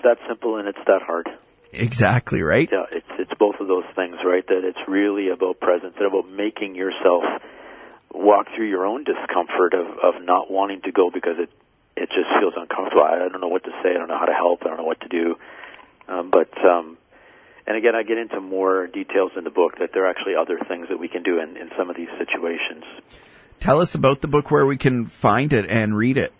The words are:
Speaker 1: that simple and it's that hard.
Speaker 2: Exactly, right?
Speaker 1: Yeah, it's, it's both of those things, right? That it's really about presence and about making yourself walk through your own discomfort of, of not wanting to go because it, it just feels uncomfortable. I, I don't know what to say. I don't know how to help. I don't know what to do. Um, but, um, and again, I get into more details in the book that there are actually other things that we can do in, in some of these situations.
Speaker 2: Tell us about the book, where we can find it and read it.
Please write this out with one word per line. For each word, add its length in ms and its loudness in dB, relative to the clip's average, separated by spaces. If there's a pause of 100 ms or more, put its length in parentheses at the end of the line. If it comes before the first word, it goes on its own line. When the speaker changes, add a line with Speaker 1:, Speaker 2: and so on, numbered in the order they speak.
Speaker 1:
that 160 4 (100)
simple 300 -4
and 100 -6
it's 180 -10
that 140 4
hard. 300 -6 (420)
Speaker 2:
Exactly, 680 0
right? 280 4
Speaker 1:
Yeah, 220 0
it's, 140 -8 (120)
it's 200 -6
both 200 4
of 100 -4
those 180 0 (100)
things, 260 -4
right? 260 2
That 160 2
it's 220 -6
really 440 0
about 300 -2
presence 360 -2
and 100 0
about 220 0
making 460 -6
yourself 500 2 (880)
walk 420 4
through 140 -2
your 160 -2
own 200 -4
discomfort 680 0
of, 140 0 (160)
of 200 2
not 280 2
wanting 320 -4
to 100 -6
go 180 4
because 280 -4
it, 100 -4 (480)
it 140 -6
just 180 0 (100)
feels 160 2
uncomfortable. 480 0
I, 120 4
I 160 0
don't 100 -8
know 80 -4
what 160 -2
to 60 -12 (120)
say. 120 2
I 0 -
don't 140 -4
know 100 -4
how 80 0
to 80 2
help. 320 2
I 20 -4
don't 80 -6
know 80 -8
what 160 -4
to 80 -16
do. 280 -2 (680)
Um, 220 -6
but, 240 4 (160)
um, 300 2 (680)
and 120 -2
again, 180 2
I 80 0
get 160 -2
into 220 -8
more 480 0
details 480 -2
in 80 -10
the 60 -8
book 280 0
that 160 -4
there 100 2
are 60 2
actually 240 -4
other 320 -2
things 220 -8
that 100 -6
we 80 -8
can 160 -8
do 180 0
in, 160 -8
in 220 -16
some 120 -4
of 60 -12
these 120 -10 (100)
situations. 640 -6 (800)
Speaker 2:
Tell 200 4
us 140 0
about 260 2
the 60 -4
book, 240 0
where 160 6
we 100 0
can 300 2
find 460 2
it 180 2
and 260 2
read 220 2
it. 220 0